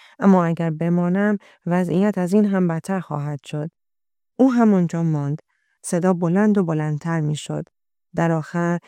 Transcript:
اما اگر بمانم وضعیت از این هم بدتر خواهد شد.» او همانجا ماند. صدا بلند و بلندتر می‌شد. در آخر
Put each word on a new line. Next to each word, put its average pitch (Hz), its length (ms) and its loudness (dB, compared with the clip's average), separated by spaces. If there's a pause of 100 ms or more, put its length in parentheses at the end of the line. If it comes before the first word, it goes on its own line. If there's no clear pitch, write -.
(180)
اما 185 260 4
اگر 165 260 -2
بمانم 175 680 0 (280)
وضعیت 180 520 0
از 180 140 -2
این 208 120 4
هم 190 240 0
بدتر 165 320 -4
خواهد 147 440 -6
شد.» 151 260 -8 (640)
او 262 160 4
همانجا 196 500 2
ماند. 151 360 -2 (440)
صدا 185 300 0
بلند 185 460 2
و 196 60 2
بلندتر 156 560 -4
می‌شد. 151 440 -6 (520)
در 170 160 0
آخر 170 560 -2